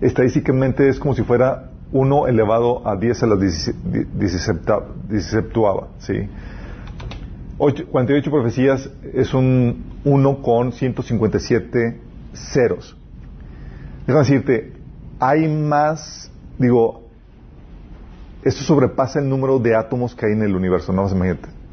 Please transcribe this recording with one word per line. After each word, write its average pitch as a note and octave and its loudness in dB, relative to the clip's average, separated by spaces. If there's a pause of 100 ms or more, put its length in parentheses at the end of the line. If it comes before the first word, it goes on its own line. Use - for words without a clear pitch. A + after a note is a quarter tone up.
estadísticamente C3 2
es C3+ 0
como C3+ 0
si A#2 0
fuera B2+ 0 (220)
uno C3+ 4
elevado A#2 2
a G#2 -2
diez A#2 0
a A#2+ 4
la G#2+ 4
dieci-, F#2+ 0
die-, A1+ -4
diecisiete, F#2 -2 (340)
diecisiete, G#2 -2 (400)
¿sí? - -6 (1400)
Ocho, C#3+ 0
cuarenta C3+ 2
y C#3+ 4
ocho C#3+ -2
profecías C3+ 2 (240)
es B2+ 0
un B2+ 2 (180)
uno C#3 4
con A#2+ 2
ciento B2+ -4
cincuenta A2 0
y - -2
siete A#2 0 (320)
ceros. - -2 (1080)
Déjame C3+ 4
decirte, C3 2 (460)
hay D3+ 2
más, D3+ 0 (300)
digo, A#2+ 4 (1400)
esto C3+ 0
sobrepasa C3+ 2
el C#3 0
número C3+ 2
de A2+ 4
átomos A#2+ -2
que - -4
hay G#2 2
en G#2+ 2
el G2+ 2
universo, F#2 0
nada F#2 2
más G2 0
imagínate, F#2 0 (240)